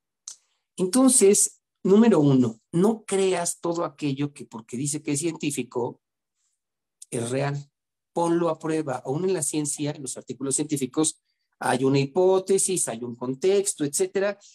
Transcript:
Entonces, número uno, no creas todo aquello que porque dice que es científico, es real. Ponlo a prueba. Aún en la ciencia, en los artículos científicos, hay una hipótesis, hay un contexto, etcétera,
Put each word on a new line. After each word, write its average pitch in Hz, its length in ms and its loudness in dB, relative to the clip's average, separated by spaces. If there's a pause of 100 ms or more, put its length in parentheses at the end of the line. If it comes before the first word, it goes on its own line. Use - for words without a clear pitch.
(760)
Entonces, 202 840 4 (220)
número 202 360 6
uno, 131 420 4 (100)
no 214 340 2
creas 185 540 -2
todo 170 240 -4
aquello 143 500 -6
que 120 120 -16
porque 113 320 -14
dice 147 260 -6
que 147 80 -4
es 143 80 -2
científico, 143 840 -6 (1120)
es 117 200 -6
real. 143 380 -4 (440)
Ponlo 170 360 0
a 160 100 -6
prueba. 156 440 -4
Aún 156 220 -4
en 190 80 0
la 165 80 -4
ciencia, 147 500 -4
en 147 120 -12
los 123 120 -10
artículos 131 400 -8
científicos, 147 680 -2 (380)
hay 123 240 -2
una 139 160 4
hipótesis, 185 880 2
hay 117 160 -8
un 120 120 -10
contexto, 185 680 -2
etcétera, 190 540 -2 (180)